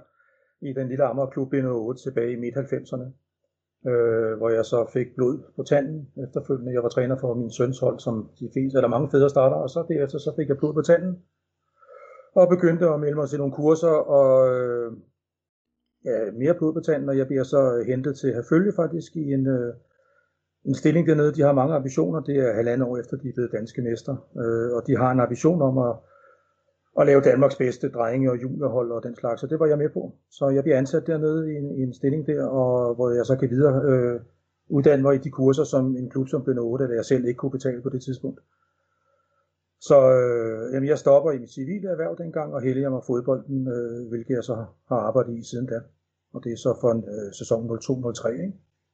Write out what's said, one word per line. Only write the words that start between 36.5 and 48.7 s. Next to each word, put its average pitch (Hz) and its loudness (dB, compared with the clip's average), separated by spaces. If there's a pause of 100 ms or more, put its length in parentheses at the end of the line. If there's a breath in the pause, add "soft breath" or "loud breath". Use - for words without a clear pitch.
otte, 123 -2
eller 117 -2
jeg 113 -2
selv 127 0
ikke 123 -2
kunne 139 -6
betale 127 -6
på 131 -6
det 131 -6
tidspunkt. 135 -10 (1400)
Så, 147 6 (140)
øh, 120 0
jamen, 135 -2
jeg 147 2
stopper 147 6
i 135 -4
mit 117 -16
civile 180 -8
erhverv 170 -4
dengang, 156 -8
og 135 -6
helliger 131 -2
mig 127 -4
fodbolden, 131 -2
øh, 120 -6
hvilket 117 -6
jeg 117 -4
så 120 -6 (340)
har 131 -2 (140)
arbejdet 120 0
i 113 -14
siden 123 -6
da. 117 -6 (540)
Og 127 -14
det 117 -6
er 110 -8
så 120 0
for 120 4
en, 113 0 (100)
øh, 104 -10
sæson 117 -2
nul 113 -6
to 139 -4
nul 120 -6
tre, 113 -4
ikke? 180 -6 (400)